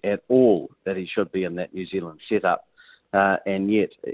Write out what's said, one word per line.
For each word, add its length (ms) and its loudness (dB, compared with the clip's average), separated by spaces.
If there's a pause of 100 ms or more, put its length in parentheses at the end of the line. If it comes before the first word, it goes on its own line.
at 240 -2
all 420 4 (140)
that 120 -4
he 100 -8
should 260 -4
be 100 -2
in 140 -4
that 180 -8
New 120 -8
Zealand 420 -8
setup. 400 0 (440)
Uh, 340 2
and 260 -2
yet, 180 2 (240)